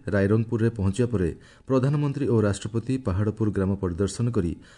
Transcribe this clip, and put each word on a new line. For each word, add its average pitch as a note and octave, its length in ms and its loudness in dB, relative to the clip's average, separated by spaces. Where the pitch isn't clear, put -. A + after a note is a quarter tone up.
ରାଇରଙ୍ଗପୁରରେ G#2+ 600 2
ପହଞ୍ଚିବା G2+ 380 0
ପରେ F#2 300 0
ପ୍ରଧାନମନ୍ତ୍ରୀ C#3 600 0
ଓ A2 140 4
ରାଷ୍ଟ୍ରପତି G#2+ 560 0
ପାହାଡ଼ପୁର G#2 560 0
ଗ୍ରାମ F#2+ 240 0
ପରିଦର୍ଶନ G2 560 -2
କରି F2 240 0